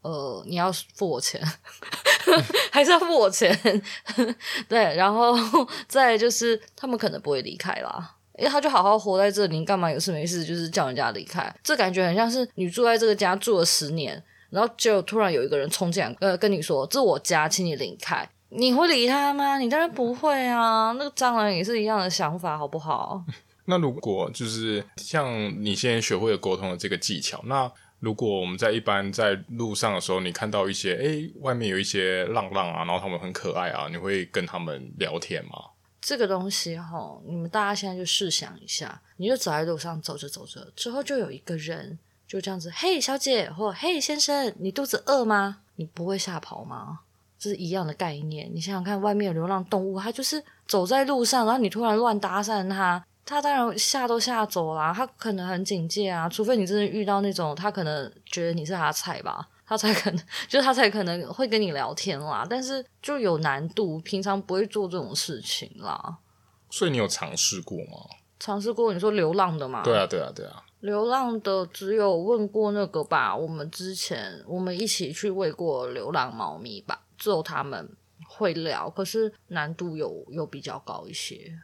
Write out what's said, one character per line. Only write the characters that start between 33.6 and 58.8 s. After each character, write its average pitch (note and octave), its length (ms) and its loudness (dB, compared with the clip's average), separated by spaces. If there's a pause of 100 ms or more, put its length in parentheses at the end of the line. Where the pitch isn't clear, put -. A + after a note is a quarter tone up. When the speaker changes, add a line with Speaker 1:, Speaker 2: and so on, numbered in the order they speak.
Speaker 2:
啊， D2 180 -6
你 E2+ 80 -8
会 F#2+ 300 -2
跟 F2+ 180 -2
他 F2+ 140 -8
们 D2 400 -8
聊 F2 180 -2
天 - 280 -6
吗？ - 120 -16 (420)
Speaker 1:
这 - 160 -4
个 A#3 120 0
东 F#3+ 240 -2
西 E3 260 -4
吼， D#3+ 480 -12
你 E3 100 -8
们 E3 140 -6
大 G#3+ 100 -2
家 G3+ 140 0
现 G3+ 160 -4
在 F#3 60 -8
就 F3+ 100 -6
试 F3+ 240 0
想 D3 320 -4
一 - 60 -20
下， - 340 -8 (160)
你 F3+ 100 -4
就 B3+ 80 4
走 B3 140 -4
在 D#3 140 0
路 E3+ 120 -2
上 D#3+ 240 -8
走 D3+ 160 -10
着 C#3+ 140 -12
走 - 160 -14
着， - 300 -18
之 - 160 -6
后 C4+ 100 -4
就 C#4 160 -2
有 G3 140 -2
一 - 80 -12
个 E3+ 180 -6
人 D#3+ 400 -10 (360)
就 G3 80 -4
这 G3 80 -6
样 F#3+ 100 -6
子 E3+ 160 -12
，“嘿， F4 240 0
小 C#4 160 0
姐” B3+ 400 0
或 G#3 220 -2
“嘿， D#4+ 240 -2
先 D4+ 180 -2
生， C#4+ 380 2
你 F#3+ 140 -4
肚 C#4 120 -2
子 - 220 -2
饿 C4+ 180 4
吗？” G3+ 360 2 (180)
你 D#3+ 80 -8
不 E3+ 180 -10
会 F#3+ 140 -2
吓 F3+ 220 -6
跑 - 240 -14
吗？ C3 380 -12 (360)
这 - 100 -8
是 G#3 80 0
一 F3 140 -6
样 F3+ 160 -2
的 D3+ 80 -4
概 D#3+ 240 -4
念。 D3+ 340 -8
你 E3 80 -6
想 F#3 140 -6
想 F#3 100 -4
看， G3+ 160 -2
外 G#3 140 2
面 G#3 140 2
有 F3 60 -2
流 E3 120 -2
浪 F#3+ 200 -2
动 F#3+ 200 0
物， F#3+ 140 -4
它 G#3+ 120 -6
就 C4 120 -8
是 D4 200 -2 (240)
走 F#3+ 160 2
在 C4 220 4
路 C4 180 2
上， A#3+ 220 4
然 A3 80 4
后 C4 80 2
你 G3+ 80 2
突 A3 140 -2
然 G#3+ 120 4
乱 A3+ 240 2
搭 G3 220 -2
讪 G3+ 260 -2
它， F#3 380 0 (180)
它 D4 160 -2
当 C#4+ 140 2
然 A#3 240 2
吓 B3+ 300 0
都 A#3 120 2
吓 A#3 280 0
走 E3 260 -2
啦， D#3 180 2
它 A3 140 -2
可 A3+ 280 -6
能 F3+ 140 -4
很 F#3 160 -2
警 F3+ 240 -2
戒 G3 220 -2
啊， E3+ 180 -2
除 F#3+ 160 -2
非 A#3+ 140 4
你 G3 80 2
真 F#3+ 100 -2
的 G#3 80 4
遇 G#3 220 -2
到 G3 160 2
那 G3+ 100 0
种， D#3+ 220 -2
它 F3+ 160 -2
可 G3+ 140 -4
能 D3 280 -4 (140)
觉 E3+ 220 -4
得 E3+ 40 0
你 E3 140 -4
是 F3 80 -4
它 D#3+ 140 2